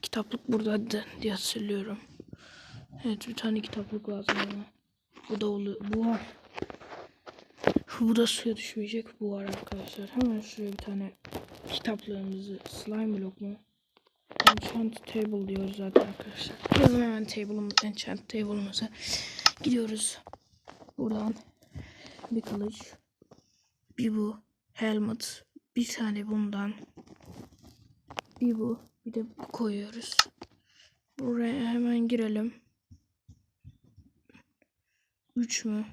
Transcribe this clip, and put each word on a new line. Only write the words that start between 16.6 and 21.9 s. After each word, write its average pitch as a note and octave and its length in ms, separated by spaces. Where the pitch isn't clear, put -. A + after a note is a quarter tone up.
Gidelim B3 280
hemen A3 220
table'ımız, G#3 500
enchant G3+ 440
table'ımıza G#3 600
gidiyoruz. A3 560
Buradan A3 360